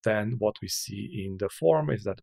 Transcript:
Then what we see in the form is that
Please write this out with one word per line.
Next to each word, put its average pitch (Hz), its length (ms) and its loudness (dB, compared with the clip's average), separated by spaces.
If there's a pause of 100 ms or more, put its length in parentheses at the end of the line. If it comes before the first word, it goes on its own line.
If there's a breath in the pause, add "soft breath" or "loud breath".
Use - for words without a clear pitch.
Then 110 340 2
what 107 220 2
we 98 80 -8
see - 580 -6
in 95 120 -6
the 98 100 0
form 156 420 4
is 104 140 -2
that 98 180 -4